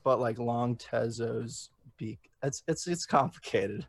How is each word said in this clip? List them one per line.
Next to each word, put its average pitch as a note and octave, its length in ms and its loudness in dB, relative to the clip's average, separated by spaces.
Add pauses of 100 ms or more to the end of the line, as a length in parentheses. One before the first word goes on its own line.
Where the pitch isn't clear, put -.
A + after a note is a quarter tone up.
but, B2+ 160 4
like, A2+ 180 0
long A#2+ 380 0
Tezos A#2 920 -4 (280)
beak. - 320 -10 (140)
It's, C#3 240 -4
it's, D#3+ 200 -2
it's F3 180 -2
complicated, - 840 2